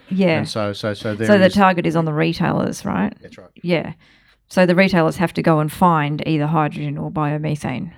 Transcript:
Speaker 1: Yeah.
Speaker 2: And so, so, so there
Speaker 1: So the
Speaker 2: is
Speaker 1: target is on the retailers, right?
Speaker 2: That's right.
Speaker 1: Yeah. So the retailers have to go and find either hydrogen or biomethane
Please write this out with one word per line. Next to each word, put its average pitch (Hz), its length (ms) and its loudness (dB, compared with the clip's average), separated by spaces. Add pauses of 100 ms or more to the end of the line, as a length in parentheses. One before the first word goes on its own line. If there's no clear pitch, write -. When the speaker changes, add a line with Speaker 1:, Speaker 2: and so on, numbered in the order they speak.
Speaker 1:
Yeah. 180 300 2
Speaker 2:
And 147 100 -4
so, 104 240 -4
so, 104 200 -4
so 107 220 -6
there 110 120 -2
Speaker 1:
So 208 100 8
the 185 80 2
Speaker 2:
is 185 80 -2
Speaker 1:
target 185 320 4
is 160 100 0
on 165 80 2
the 156 100 -2
retailers, 165 680 -2
right? - 380 -4
Speaker 2:
That's - 160 -20
right. 90 140 -20 (120)
Speaker 1:
Yeah. 170 300 -2 (540)
So 185 200 2
the 175 80 4
retailers 180 420 4
have 170 160 -2
to - 80 -2
go 160 180 4
and 151 120 -2
find 151 560 2
either 151 180 0
hydrogen 151 540 -2
or 156 100 -6
biomethane 151 880 -4